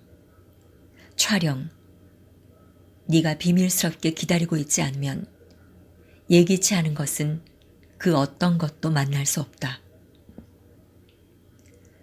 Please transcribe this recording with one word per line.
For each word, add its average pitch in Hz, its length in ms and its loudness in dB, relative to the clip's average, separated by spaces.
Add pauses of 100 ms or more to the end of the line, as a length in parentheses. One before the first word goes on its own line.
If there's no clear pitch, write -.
(1160)
촬영. 156 520 -2 (1400)
네가 160 320 2
비밀스럽게 175 720 0
기다리고 170 480 -2
있지 151 240 -2
않으면 139 440 -6 (1040)
예기치 180 440 4
않은 160 200 0
것은 151 480 -4 (540)
그 170 200 2
어떤 165 420 2
것도 160 320 -4
만날 139 360 0
수 - 140 -2
없다. - 400 -10 (2250)